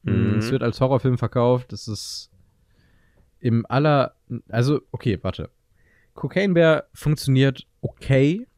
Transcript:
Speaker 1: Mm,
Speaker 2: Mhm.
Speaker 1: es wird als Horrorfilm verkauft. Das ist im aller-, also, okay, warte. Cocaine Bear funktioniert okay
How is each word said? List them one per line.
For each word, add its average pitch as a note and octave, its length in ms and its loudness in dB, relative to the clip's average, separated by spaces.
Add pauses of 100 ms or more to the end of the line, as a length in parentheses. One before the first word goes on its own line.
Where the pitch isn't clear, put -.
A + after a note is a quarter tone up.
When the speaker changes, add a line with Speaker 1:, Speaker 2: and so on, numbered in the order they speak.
Speaker 1:
Mm, G2 80 -4
Speaker 2:
Mhm. G#2 260 0
Speaker 1:
es A2 140 -2
wird C3 100 0
als A#2+ 180 -4
Horrorfilm C3 380 2
verkauft. B2 560 0
Das - 140 -14
ist - 420 -12 (1080)
im A#2 280 0
aller-, C#3 460 2 (340)
also, B2 320 0 (140)
okay, G2+ 280 -2
warte. - 280 -6 (640)
Cocaine F#3 400 -2
Bear E3 400 4
funktioniert C3+ 720 0 (140)
okay D3 640 0 (100)